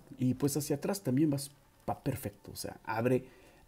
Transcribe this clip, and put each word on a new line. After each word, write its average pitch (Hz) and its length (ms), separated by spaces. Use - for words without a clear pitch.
Y, 127 160
pues, 139 240
hacia 143 200
atrás 196 260
también 139 280
va, 139 60
va 107 160
perfecto, - 480
o 98 40
sea, - 280
abre, 120 420